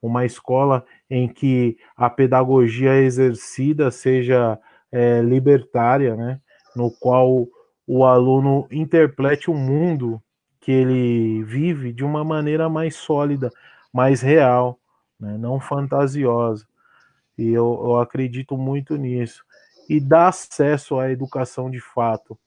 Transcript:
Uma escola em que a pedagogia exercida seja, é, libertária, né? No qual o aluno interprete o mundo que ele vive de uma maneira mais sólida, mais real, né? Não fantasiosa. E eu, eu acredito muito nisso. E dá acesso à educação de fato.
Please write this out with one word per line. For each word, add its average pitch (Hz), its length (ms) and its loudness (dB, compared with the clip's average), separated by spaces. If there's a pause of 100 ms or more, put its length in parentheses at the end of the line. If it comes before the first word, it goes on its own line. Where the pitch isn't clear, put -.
Uma 123 240 -2
escola 131 580 0 (240)
em 127 200 -2
que 123 500 0 (180)
a 123 140 0
pedagogia 131 840 2
exercida 131 960 0
seja, 123 680 0 (320)
é, 120 320 2
libertária, 131 960 2
né? 123 240 -8 (340)
No 120 160 -2
qual 127 560 2 (400)
o 131 180 2
aluno 131 680 4
interprete 151 800 0
o - 20 0
mundo 139 680 -2 (400)
que - 120 -4
ele 120 720 0
vive 135 480 -4
de 123 120 -8
uma 151 200 -4
maneira 156 440 -2
mais 160 280 -4
sólida, 143 560 -2 (400)
mais 131 280 2
real, 123 580 2 (400)
né? 104 200 -10
Não 120 200 -6
fantasiosa. 135 1080 -2 (720)
E 117 100 -2
eu, 117 360 0
eu 120 140 0
acredito 131 600 -4
muito 139 380 -6
nisso. 123 460 -6 (460)
E 151 100 0
dá 160 300 4
acesso 143 680 -2
à 131 120 -2
educação 131 600 -8
de 127 100 -12
fato. 113 680 -6